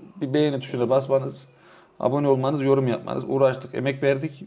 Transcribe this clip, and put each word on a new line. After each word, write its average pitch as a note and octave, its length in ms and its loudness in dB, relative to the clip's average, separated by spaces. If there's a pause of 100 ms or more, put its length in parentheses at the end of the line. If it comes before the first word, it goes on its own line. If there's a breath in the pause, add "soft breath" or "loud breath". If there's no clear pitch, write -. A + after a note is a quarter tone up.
(220)
bir C3+ 120 -4
beğeni D3 260 0
tuşuna A#2+ 300 -2
basmanız, C3+ 580 0 (520 soft breath)
abone C#3+ 280 0
olmanız, C3+ 340 2
yorum C#3 260 4
yapmanız. B2 400 -4
Uğraştık, C3+ 480 0
emek C3+ 280 -2
verdik. C#3 440 0